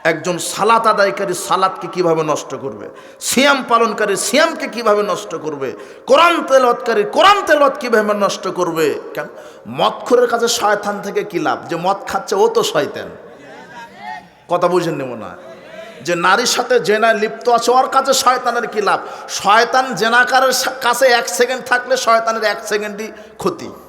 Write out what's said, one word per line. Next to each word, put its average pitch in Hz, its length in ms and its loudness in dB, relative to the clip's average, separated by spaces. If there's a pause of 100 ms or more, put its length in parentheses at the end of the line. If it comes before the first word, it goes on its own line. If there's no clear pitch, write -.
একজন 170 340 -2
সালাত 220 500 0
আদায়কারী 196 460 0
সালাতকে 185 540 -2
কিভাবে 165 360 0
নষ্ট 147 320 -4
করবে, 113 340 -10 (300)
সিয়াম 269 500 2
পালনকারী 214 460 2
সিয়ামকে 285 520 0
কিভাবে 208 360 0
নষ্ট 175 320 -6
করবে, 143 380 -6 (320)
কোরআন 320 380 4
তেলাওয়াতকারী 240 600 2
কোরআন 370 420 4
তেলাওয়াত 285 340 4
কিভাবে 214 340 0
নষ্ট 196 340 -2
করবে? 160 520 0 (140)
কেন? 120 120 -8 (420)
মদখোরের 214 600 2
কাছে 233 200 0
শয়তান 208 540 0
থেকে 196 220 -4
কি 170 160 -6
লাভ? 131 280 -2
যে 165 80 -4
মদ 180 220 0 (100)
খাচ্ছে, 196 280 -4
ও 208 120 4
তো 226 160 2
শয়তান। 113 460 -4 (1400)
কথা 175 180 0
বুঝেন 165 280 0
নি 139 80 -6
মনে 117 220 -10
হয়? 90 120 -14 (640)
যে 170 140 -2
নারীর 185 300 2
সাথে 247 340 2
জেনায় 214 340 2
লিপ্ত - 360 -2
আছে, 233 220 2
ওর 262 160 4
কাছে 269 260 2
শয়তানের 240 540 0
কি 214 140 -4
লাভ? 180 180 0 (300)
শয়তান 240 640 2
জেনাকারের 247 560 2
সা-, - 300 -2
কাছে 240 260 2
এক 233 220 4
সেকেন্ড 247 360 -4
থাকলে 247 320 0
শয়তানের 226 460 2
এক 208 140 0 (100)
সেকেন্ডই 208 440 -6 (260)
ক্ষতি 147 320 -6 (200)